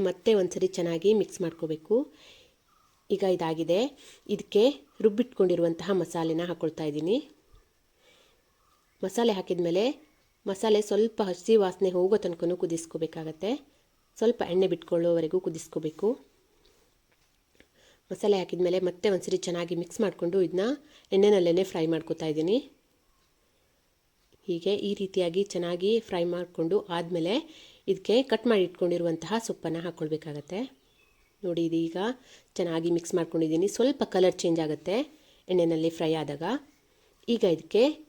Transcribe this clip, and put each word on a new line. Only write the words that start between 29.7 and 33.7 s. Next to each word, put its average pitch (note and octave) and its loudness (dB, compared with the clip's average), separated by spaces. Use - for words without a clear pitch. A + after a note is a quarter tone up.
ಹಾಕ್ಕೊಳ್ಬೇಕಾಗತ್ತೆ. D#3 -8
ನೋಡಿ, E3+ -2
ಇದೀಗ E3 -2
ಚೆನ್ನಾಗಿ E3+ -2
ಮಿಕ್ಸ್ - -6
ಮಾಡ್ಕೊಂಡಿದ್ದೀನಿ. E3 0